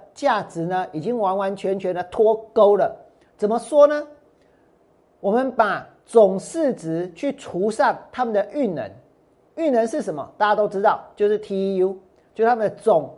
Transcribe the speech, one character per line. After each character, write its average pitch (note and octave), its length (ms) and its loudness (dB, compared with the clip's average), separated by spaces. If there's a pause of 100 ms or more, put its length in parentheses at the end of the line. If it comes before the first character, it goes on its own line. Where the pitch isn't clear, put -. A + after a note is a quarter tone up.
(140)
价 A#3+ 300 -2
值 E3 220 -8
呢， F#3 260 -4
已 D#3 80 -8
经 A3+ 180 -4
完 F#3+ 200 0
完 G3 180 -4
全 G3 240 -4
全 F#3 160 -4
的 F3 100 -6
脱 G#3+ 300 2 (180)
钩 G#3 220 6
了。 E3+ 200 0 (420)
怎 G#3 120 -2
么 A#3 100 -2
说 D4 280 6
呢？ D4 180 -2 (1120)
我 G3 120 -2
们 C4 200 0
把 G3+ 360 -2 (180)
总 G3 320 6
市 C#4 360 -2
值 E3 420 -6
去 C#4+ 180 -4
除 G3+ 380 -4
上 A#3 260 0 (140)
他 B3 140 -4
们 A3+ 80 -4
的 G3+ 180 0
运 A#3+ 240 -2
能， A2 140 -8 (680)
运 D#4+ 160 0
能 A#3 160 2
是 D4+ 140 -4
什 F#3+ 120 -10
么？ C#3 240 -12
大 G#3 100 2
家 G#3+ 60 2
都 G3+ 140 2
知 G3 140 -4
道， G3+ 200 2 (140)
就 G#3 140 0
是 G#3 80 0
T G3+ 180 -10
E F#3+ 220 -2
U， F#3 200 0 (380)
就 G#3+ 80 -2
是 A3+ 60 4
他 A#3+ 80 2
们 G#3+ 120 -2
的 - 60 -8
总 D#3 420 2